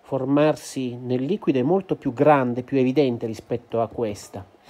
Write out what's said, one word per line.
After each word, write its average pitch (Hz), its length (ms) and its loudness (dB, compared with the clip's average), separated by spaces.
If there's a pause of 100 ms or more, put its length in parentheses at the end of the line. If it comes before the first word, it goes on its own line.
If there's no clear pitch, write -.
formarsi 135 920 0
nel 127 280 -2
liquido 156 360 0
è 123 40 2
molto 175 320 0
più 135 180 -6
grande, 127 500 4
più 139 140 -2
evidente 127 480 2
rispetto 117 560 -6
a 110 60 0
questa. 104 580 -8 (240)